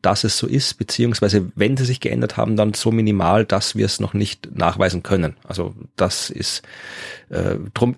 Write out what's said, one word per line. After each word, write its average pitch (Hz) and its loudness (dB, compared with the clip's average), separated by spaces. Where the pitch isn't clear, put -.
dass 101 2
es 107 0
so 123 -2
ist, - 0
beziehungsweise 104 2
wenn 117 2
sie 131 0
sich 127 0
geändert 120 -2
haben, 110 0
dann 107 2
so - -2
minimal, 107 4
dass - 0
wir 107 2
es - -2
noch 104 -2
nicht - -4
nachweisen 90 2
können. 85 0
Also 92 -6
das - -2
ist, - -6
äh, 92 -2
drum 120 2